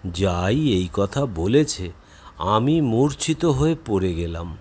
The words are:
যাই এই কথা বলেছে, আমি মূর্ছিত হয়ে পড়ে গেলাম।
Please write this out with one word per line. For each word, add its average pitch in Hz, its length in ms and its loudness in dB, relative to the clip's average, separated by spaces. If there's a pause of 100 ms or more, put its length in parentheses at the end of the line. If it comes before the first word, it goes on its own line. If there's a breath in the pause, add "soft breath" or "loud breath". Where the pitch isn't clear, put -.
যাই 95 640 0
এই 92 240 0
কথা 101 320 -2
বলেছে, 98 680 0 (460 loud breath)
আমি 113 440 2
মূর্ছিত 139 640 0
হয়ে 151 300 2 (100)
পড়ে 95 280 0
গেলাম। 82 480 -6